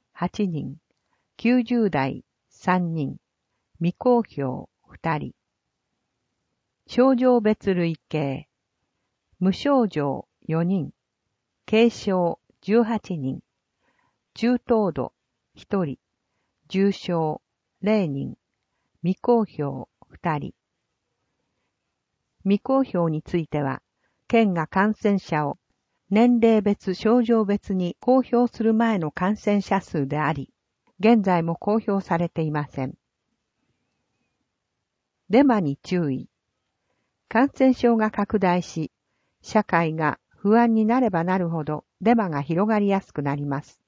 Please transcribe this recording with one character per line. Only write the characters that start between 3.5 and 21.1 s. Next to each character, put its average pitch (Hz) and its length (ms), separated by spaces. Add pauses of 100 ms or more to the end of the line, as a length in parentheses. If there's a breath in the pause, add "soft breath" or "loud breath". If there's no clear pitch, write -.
未 170 180
公 240 240
表、 139 480 (140)
二 - 340
人。 139 160 (1500)
症 262 300
状 247 240
別 208 340
累 170 240 (100)
計。 139 400 (920)
無 185 120
症 262 360
状、 143 400 (200)
四 160 160
人。 175 300 (720)
軽 226 240
症、 185 480 (240)
十 226 220
八 214 340
人。 135 240 (960)
中 240 240
等 214 320
度、 139 220 (420)
一 190 280
人。 139 140 (720)
重 196 240
症、 160 500 (400)
零 202 320
人。 135 240 (640)
未 175 180
公 233 260
表、 139 440 (180)
二 - 320
人。 143 140 (1900)